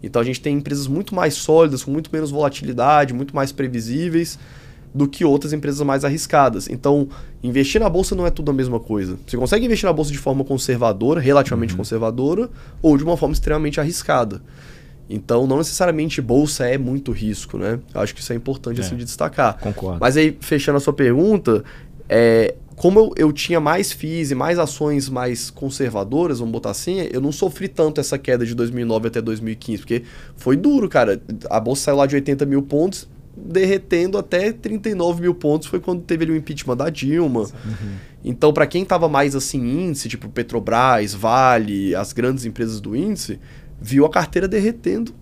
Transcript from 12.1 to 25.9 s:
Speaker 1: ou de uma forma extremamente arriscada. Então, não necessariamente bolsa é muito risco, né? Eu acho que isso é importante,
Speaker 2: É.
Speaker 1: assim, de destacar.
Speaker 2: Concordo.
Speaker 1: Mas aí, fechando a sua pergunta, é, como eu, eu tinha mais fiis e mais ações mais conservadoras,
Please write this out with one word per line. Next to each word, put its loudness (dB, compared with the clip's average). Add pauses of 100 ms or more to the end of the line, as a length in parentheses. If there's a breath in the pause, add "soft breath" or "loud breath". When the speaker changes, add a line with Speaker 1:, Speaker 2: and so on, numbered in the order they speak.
Speaker 1:
ou 6
de 2
uma 2
forma 0
extremamente 0
arriscada. -2 (680 loud breath)
Então, 0
não 2
necessariamente 0
bolsa 2
é 0
muito -2
risco, -4
né? -2 (160)
Eu -4
acho -2
que -18
isso -8
é -4
importante, -6
Speaker 2:
É. -2
Speaker 1:
assim, -6
de -8
destacar. 0
Speaker 2:
Concordo. -6
Speaker 1:
Mas 2
aí, 4
fechando 0
a 2
sua 0
pergunta, 4 (460 loud breath)
é, 6 (200)
como 4
eu, 6
eu 4
tinha 0
mais 0
fiis -6
e 0
mais 0
ações -2
mais -4
conservadoras, -2